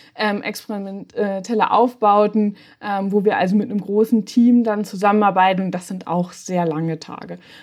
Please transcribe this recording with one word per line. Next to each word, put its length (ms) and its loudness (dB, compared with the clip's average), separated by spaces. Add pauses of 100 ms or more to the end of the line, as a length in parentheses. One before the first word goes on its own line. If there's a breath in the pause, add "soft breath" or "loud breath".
(160 loud breath)
ähm, 260 -2
experimentelle 1300 -4
Aufbauten, 840 2 (240 loud breath)
ähm, 320 -4
wo 120 2
wir 120 2
also 180 0
mit 160 0
einem 100 -4
großen 460 0
Team 380 4
dann 200 -2
zusammenarbeiten 800 2
und 80 -4
das 160 -8
sind 220 -12
auch 240 -4
sehr 340 -4
lange 320 -4
Tage, 400 -14 (240 loud breath)